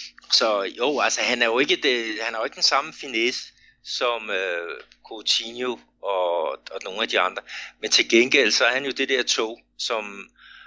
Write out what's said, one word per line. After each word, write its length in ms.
Så 300
jo, 220
altså, 200
han 220
er 40
jo 120
ikke 180
det, 280
han 140
har 60
jo 40
ikke 100
den 80
samme 300
finesse, 600
som, 460
øh, 500
Coutinho 680
og, 460
og 360
nogle 180
af 60
de 120
andre. 220
Men 100
til 180
gengæld, 420
så 140
er 60
han 140
jo 60
det 180
der 140
tog, 380
som, 500